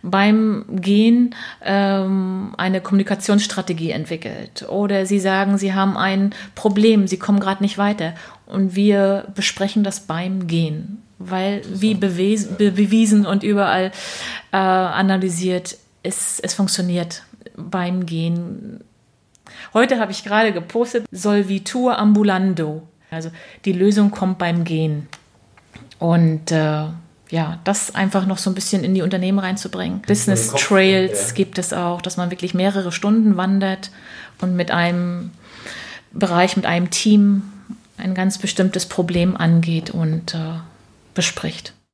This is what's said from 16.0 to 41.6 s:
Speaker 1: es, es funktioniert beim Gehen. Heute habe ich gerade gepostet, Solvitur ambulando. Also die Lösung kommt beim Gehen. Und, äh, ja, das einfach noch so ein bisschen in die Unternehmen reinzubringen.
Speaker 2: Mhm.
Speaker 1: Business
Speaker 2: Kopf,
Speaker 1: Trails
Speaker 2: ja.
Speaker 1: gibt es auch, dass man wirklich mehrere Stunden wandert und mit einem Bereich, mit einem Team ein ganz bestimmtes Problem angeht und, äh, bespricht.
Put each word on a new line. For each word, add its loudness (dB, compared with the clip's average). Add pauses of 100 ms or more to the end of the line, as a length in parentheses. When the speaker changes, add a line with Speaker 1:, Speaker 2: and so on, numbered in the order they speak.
Speaker 1:
es, -4
es -6
funktioniert -2 (340)
beim -4
Gehen. -6 (920)
Heute 2
habe -2
ich -10
gerade 2
gepostet, -4
Solvitur 0
ambulando. 2 (280)
Also -8 (340)
die 0
Lösung 4
kommt -2
beim 0
Gehen. -2 (920)
Und, 2
äh, 0 (460)
ja, -2
das -2
einfach 0
noch 0
so -2
ein 0
bisschen -2
in 2
die 2
Unternehmen 0
reinzubringen. -4
Speaker 2:
Mhm. -10
Speaker 1:
Business 2
Speaker 2:
Kopf, -2
Speaker 1:
Trails 4
Speaker 2:
ja. -10
Speaker 1:
gibt -2
es -4
auch, -4
dass -6
man -2
wirklich -8
mehrere 0
Stunden 4
wandert 0 (500)
und 0
mit -2
einem -2 (840)
Bereich, 0
mit -2
einem -2
Team 4 (540)
ein -4
ganz 0
bestimmtes -2
Problem 0
angeht 2
und, -2
äh, -6 (760)
bespricht. -6 (220)